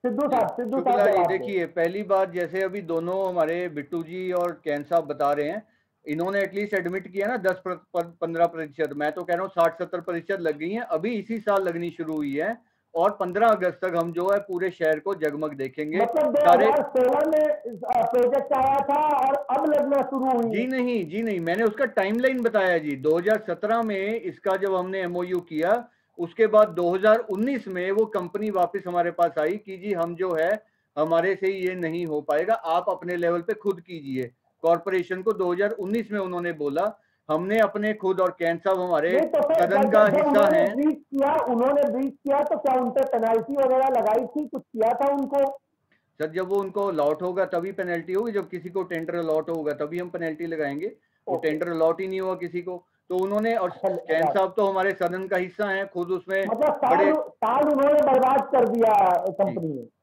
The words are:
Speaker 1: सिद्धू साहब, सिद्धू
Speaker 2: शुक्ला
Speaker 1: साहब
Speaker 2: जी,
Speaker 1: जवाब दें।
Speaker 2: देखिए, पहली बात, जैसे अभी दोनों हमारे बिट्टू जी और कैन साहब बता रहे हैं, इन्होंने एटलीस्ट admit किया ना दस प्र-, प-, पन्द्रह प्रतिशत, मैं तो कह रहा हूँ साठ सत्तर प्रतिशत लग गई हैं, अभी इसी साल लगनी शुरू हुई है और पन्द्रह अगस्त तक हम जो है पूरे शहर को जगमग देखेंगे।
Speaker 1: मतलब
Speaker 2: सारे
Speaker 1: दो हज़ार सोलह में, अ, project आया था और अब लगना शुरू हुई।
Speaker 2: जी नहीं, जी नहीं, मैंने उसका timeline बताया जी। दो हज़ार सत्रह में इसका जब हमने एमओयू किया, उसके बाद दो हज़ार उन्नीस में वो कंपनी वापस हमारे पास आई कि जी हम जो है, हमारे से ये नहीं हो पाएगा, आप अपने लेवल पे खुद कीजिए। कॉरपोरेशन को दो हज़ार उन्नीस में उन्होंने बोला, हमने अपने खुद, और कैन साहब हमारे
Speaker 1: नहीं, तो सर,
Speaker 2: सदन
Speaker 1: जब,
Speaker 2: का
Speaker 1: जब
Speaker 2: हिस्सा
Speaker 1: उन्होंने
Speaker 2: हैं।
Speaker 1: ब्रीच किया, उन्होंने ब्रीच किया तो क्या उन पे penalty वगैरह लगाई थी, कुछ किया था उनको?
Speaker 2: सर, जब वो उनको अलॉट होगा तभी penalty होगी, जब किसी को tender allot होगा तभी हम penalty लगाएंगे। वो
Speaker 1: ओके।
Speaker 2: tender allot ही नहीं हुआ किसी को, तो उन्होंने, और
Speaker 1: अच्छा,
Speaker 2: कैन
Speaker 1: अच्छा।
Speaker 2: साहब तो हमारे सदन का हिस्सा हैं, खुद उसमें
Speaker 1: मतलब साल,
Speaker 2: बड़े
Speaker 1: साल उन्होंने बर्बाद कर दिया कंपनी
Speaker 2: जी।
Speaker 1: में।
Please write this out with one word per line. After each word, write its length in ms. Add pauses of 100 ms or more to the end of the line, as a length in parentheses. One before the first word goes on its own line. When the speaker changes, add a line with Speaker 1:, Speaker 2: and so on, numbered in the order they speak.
Speaker 1:
सिद्धू 220
साहब, 180
सिद्धू 320
Speaker 2:
शुक्ला 180
Speaker 1:
साहब 100
Speaker 2:
जी, 80
Speaker 1:
जवाब 120
दें। 120
Speaker 2:
देखिए, 280
पहली 360
बात, 280
जैसे 300
अभी 220
दोनों 460
हमारे 400
बिट्टू 340
जी 300
और 320
कैन 180
साहब 220
बता 280
रहे 160
हैं, 200 (400)
इन्होंने 320
एटलीस्ट 340
admit 380
किया 140
ना 100
दस 160
प्र-, 500
प-, 180
पन्द्रह 260
प्रतिशत, 460
मैं 200
तो 120
कह 100
रहा 80
हूँ 80
साठ 280
सत्तर 220
प्रतिशत 400
लग 180
गई 120
हैं, 100
अभी 340
इसी 240
साल 240
लगनी 280
शुरू 260
हुई 200
है 220 (360)
और 260
पन्द्रह 280
अगस्त 340
तक 140
हम 160
जो 200
है 60
पूरे 320
शहर 280
को 160
जगमग 380
देखेंगे। 460
Speaker 1:
मतलब 380
Speaker 2:
सारे 300
Speaker 1:
दो 60
हज़ार 240
सोलह 340
में, 160 (360)
अ, 280
project 420
आया 280
था 360
और 180
अब 380
लगना 300
शुरू 280
हुई। 200
Speaker 2:
जी 160
नहीं, 420
जी 140
नहीं, 180
मैंने 240
उसका 200
timeline 580
बताया 360
जी। 180
दो 220
हज़ार 280
सत्रह 360
में 380
इसका 360
जब 180
हमने 260
एमओयू 400
किया, 480 (300)
उसके 280
बाद 220
दो 260
हज़ार 240
उन्नीस 500
में 240
वो 140
कंपनी 440
वापस 360
हमारे 240
पास 280
आई 180
कि 200
जी 160
हम 220
जो 180
है, 320 (340)
हमारे 360
से 180
ये 220
नहीं 320
हो 140
पाएगा, 340
आप 340
अपने 280
लेवल 240
पे 140
खुद 260
कीजिए। 500 (320)
कॉरपोरेशन 600
को 100
दो 200
हज़ार 180
उन्नीस 420
में 80
उन्होंने 320
बोला, 460 (320)
हमने 280
अपने 360
खुद, 260
और 180
कैन 200
साहब 220
हमारे 300
Speaker 1:
नहीं, 100
तो 220
सर, 120
Speaker 2:
सदन 280
Speaker 1:
जब, 100
Speaker 2:
का 160
Speaker 1:
जब 60
Speaker 2:
हिस्सा 160
Speaker 1:
उन्होंने 280
Speaker 2:
हैं। 180
Speaker 1:
ब्रीच 220
किया, 360
उन्होंने 580
ब्रीच 200
किया 300
तो 160
क्या 160
उन 160
पे 140
penalty 520
वगैरह 320
लगाई 380
थी, 200
कुछ 160
किया 300
था 200
उनको? 380 (720)
Speaker 2:
सर, 100
जब 160
वो 80
उनको 300
अलॉट 360
होगा 220
तभी 280
penalty 400
होगी, 200
जब 160
किसी 200
को 140
tender 320
allot 360
होगा 220
तभी 260
हम 100
penalty 380
लगाएंगे। 460 (360)
वो 80
Speaker 1:
ओके। 120
Speaker 2:
tender 200
allot 320
ही 80
नहीं 120
हुआ 140
किसी 280
को, 220 (240)
तो 80
उन्होंने, 400
और 140
Speaker 1:
अच्छा, 180
Speaker 2:
कैन 320
Speaker 1:
अच्छा। 120
Speaker 2:
साहब 240
तो 100
हमारे 240
सदन 380
का 80
हिस्सा 300
हैं, 200
खुद 220
उसमें 380
Speaker 1:
मतलब 280
साल, 220
Speaker 2:
बड़े 220
Speaker 1:
साल 460
उन्होंने 360
बर्बाद 400 (120)
कर 160
दिया 480
कंपनी 520
Speaker 2:
जी। 60
Speaker 1:
में। 120 (160)